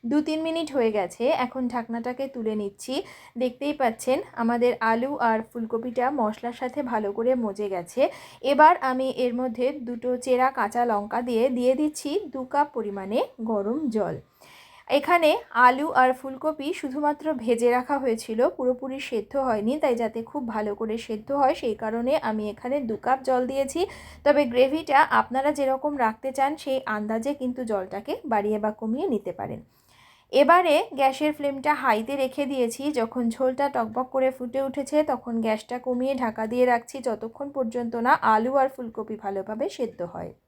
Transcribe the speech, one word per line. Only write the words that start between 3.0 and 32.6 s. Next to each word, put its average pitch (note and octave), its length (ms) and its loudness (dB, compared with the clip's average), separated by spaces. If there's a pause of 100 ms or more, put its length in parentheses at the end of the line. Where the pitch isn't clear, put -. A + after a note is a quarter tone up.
দেখতেই B3+ 380 -2
পাচ্ছেন B3+ 380 0 (240)
আমাদের A#3+ 300 2 (200)
আলু A#3+ 200 0 (180)
আর A3 100 2 (100)
ফুলকপিটা A#3 560 -4 (140)
মশলার A3+ 420 -2
সাথে B3+ 180 -4 (120)
ভালো G#3+ 260 -2
করে A#3 140 2 (140)
মজে G3+ 280 -4
গেছে। F3 280 -4 (500)
এবার D4+ 220 8 (160)
আমি C4 180 0 (160)
এর B3 160 0
মধ্যে B3 260 -2 (220)
দুটো B3 220 -6 (140)
চেরা B3+ 240 4 (100)
কাঁচা A#3+ 340 0
লঙ্কা G#3 280 -2 (100)
দিয়ে, A3+ 140 2 (140)
দিয়ে B3 220 4
দিচ্ছি D4+ 300 -2 (240)
দু C4 80 -6 (100)
কাপ D4 240 2
পরিমাণে G3+ 440 -4 (300)
গরম G#3+ 300 0 (160)
জল। E3+ 200 0 (720)
এখানে D4+ 420 4 (380)
আলু C4 200 4 (140)
আর B3+ 80 6 (100)
ফুলকপি C#4 480 -4 (140)
শুধুমাত্র D4 440 -2 (180)
ভেজে A#3 340 2
রাখা B3+ 260 0
হয়েছিল, A3+ 360 -2 (180)
পুরোপুরি B3+ 400 -2 (120)
সেদ্ধ G#3+ 240 -4 (140)
হয়নি, A3 260 0 (100)
তাই B3+ 180 2
যাতে A3+ 180 -2 (120)
খুব D4 100 -4 (120)
ভালো G#3+ 260 -2
করে A3 160 -4 (120)
সেদ্ধ G#3+ 220 -8 (120)
হয় C#4 200 4
সেই A3 220 -2
কারণে A#3 300 -2 (160)
আমি G#3+ 140 -2 (100)
এখানে B3 220 -4 (140)
দু G#3+ 60 -2 (100)
কাপ C4 220 2
জল B3+ 140 2 (100)
দিয়েছি। C4+ 300 -2 (440)
তবে C#4+ 160 6 (100)
গ্রেভিটা C4+ 480 4 (200)
আপনারা C4 380 0
যেরকম C4+ 360 0 (120)
রাখতে A3+ 320 -2
চান C#4 140 2 (120)
সেই C4+ 160 0 (160)
আন্দাজে A3 360 -2 (100)
কিন্তু B3+ 200 -4 (100)
জলটাকে G3 420 -4 (180)
বাড়িয়ে G#3+ 320 2
বা G#3+ 160 0
কমিয়ে B3+ 360 -2
নিতে F#3 240 -4
পারেন। A2+ 220 -8 (680)
এবারে D#4+ 440 6 (240)
গ্যাসের C4+ 380 2
ফ্লেমটা C#4+ 340 -2 (100)
হাইতে A3+ 320 0 (100)
রেখে C4 280 -2
দিয়েছি। B3+ 320 -2 (160)